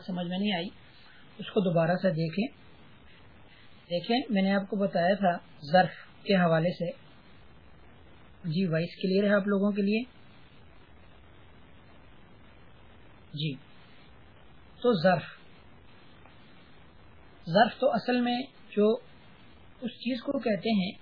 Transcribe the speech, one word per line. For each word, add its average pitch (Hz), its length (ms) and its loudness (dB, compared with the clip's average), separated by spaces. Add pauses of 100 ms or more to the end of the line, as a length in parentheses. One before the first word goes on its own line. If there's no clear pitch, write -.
سمجھ 180 200 -4
میں 180 120 -4
نہیں 208 140 0
آئی، 175 160 -4 (680)
اس - 120 -12
کو 226 100 0
دوبارہ 170 420 2
سے 190 80 2
دیکھیں۔ 165 360 -2 (1400)
دیکھیں، 175 260 -2 (140)
میں 190 120 2
نے 196 120 2
آپ 196 160 -2
کو 220 60 -4
بتایا 190 380 0
تھا 190 240 0 (340)
ظرف - 520 0
کے 202 100 2
حوالے 170 360 4
سے۔ 170 200 -6 (1500)
جی، 180 220 0
وائس 160 360 -2
کلیئر 190 220 2
ہے 202 100 4
آپ 202 140 2
لوگوں 202 220 2
کے 202 120 -2
لیے؟ 208 180 0 (3250)
جی، 147 200 -6 (1300)
تو 233 200 2
ظرف، 170 360 0 (2000)
ظرف 208 300 4
تو 269 120 2
اصل 247 280 0
میں 240 220 -2 (340)
جو 208 180 4 (840)
اس 240 100 -8
چیز 240 320 -8
کو 277 160 -6
کہتے 220 320 -2
ہیں، 196 320 0